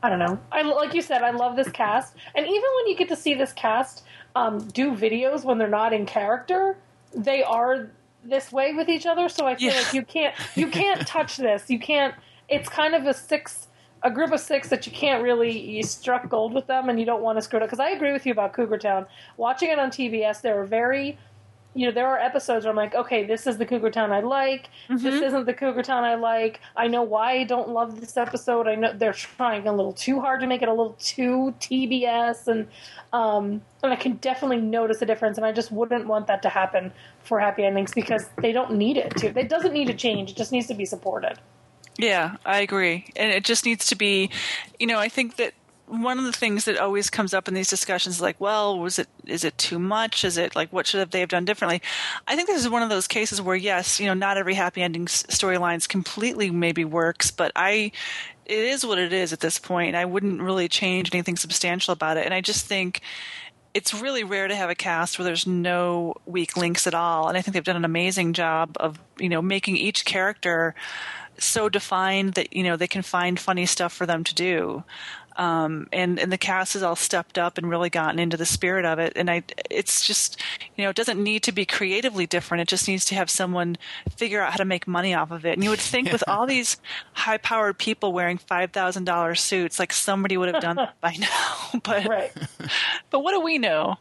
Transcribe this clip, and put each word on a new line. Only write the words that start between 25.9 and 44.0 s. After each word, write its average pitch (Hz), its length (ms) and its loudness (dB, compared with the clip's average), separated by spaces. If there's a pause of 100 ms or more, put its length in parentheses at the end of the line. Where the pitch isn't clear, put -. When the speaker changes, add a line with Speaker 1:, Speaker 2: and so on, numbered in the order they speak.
Speaker 1:
I 233 100 4
like. 226 460 0 (180)
I 233 100 2
know 240 140 2
why 220 380 2
I 262 60 0
don't 233 240 -2
love 226 300 -2
this 233 160 -10
episode. 240 520 0
I 214 80 2
know 220 180 2
they're 214 200 2
trying 214 540 -2
a 208 60 2
little 196 200 2
too 269 260 0
hard 262 220 0
to 254 60 -2
make 254 140 2
it 233 60 2
a 226 40 4
little 220 280 0
too 254 600 0
T 262 280 0
B 247 180 0
S." 233 420 0
And, 220 200 0 (440)
um, 208 520 2 (180)
and 269 100 4
I 247 40 4
can 247 220 -2
definitely 262 440 0
notice 220 400 2
a 226 60 0
difference. 214 300 0
And 220 100 0
I 220 40 2
just 226 200 -2
wouldn't 226 340 0
want 214 220 0
that 196 160 0
to 185 60 4
happen 185 420 0 (320)
for 220 160 0
Happy 202 240 2
Endings 196 280 2
because 220 380 -2 (100)
they 226 120 2
don't 240 220 0
need 220 240 4
it - 200 -2
to. 214 120 2
It 240 200 -2
doesn't 339 240 2
need 285 140 2
to 226 80 0
change. 202 340 0
It 196 80 -14
just 220 140 -4
needs 247 160 0
to 240 80 -6
be 202 100 -4
supported. 190 540 -4 (580)
Speaker 2:
Yeah, 190 380 2 (100)
I 196 140 2
agree. 185 460 0 (100)
And 214 160 2
it 202 140 2
just 233 200 2
needs 233 220 0
to 233 80 2
be, 196 340 2 (500)